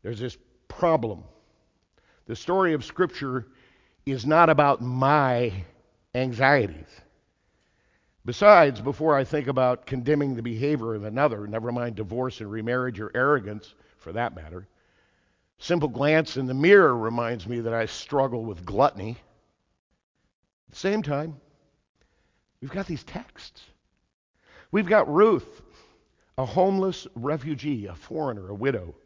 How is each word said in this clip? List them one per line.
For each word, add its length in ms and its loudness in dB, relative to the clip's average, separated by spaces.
There's 180 -10
this 160 -8
problem. 560 -2
The 100 -10
story 380 0
of 100 -4
Scripture 640 -4
is 200 -6
not 240 6
about 320 4
my 680 2
anxieties. 760 0
Besides, 560 8
before 340 0
I 80 2
think 240 -4
about 380 0
condemning 480 -2
the 80 -6
behavior 520 -4
of 100 -8
another, 420 -2
never 260 -6
mind 240 -6
divorce 440 -6
and 100 -10
remarriage 500 -4
or 140 -10
arrogance, 600 -2
for 140 -16
that 220 -6
matter, 320 -16
simple 300 -2
glance 500 0
in 80 -4
the 80 -4
mirror 420 6
reminds 500 -4
me 140 -6
that 140 -4
I 100 0
struggle 640 -4
with 180 -12
gluttony. 540 -2
At 40 -20
the 60 -20
same 240 -2
time, 360 -6
we've 80 -14
got 160 -8
these 180 -10
texts. 580 -18
We've 160 0
got 240 4
Ruth, 480 2
a 80 -4
homeless 680 0
refugee, 720 -6
a 80 -12
foreigner, 540 -8
a 60 -10
widow. 400 -4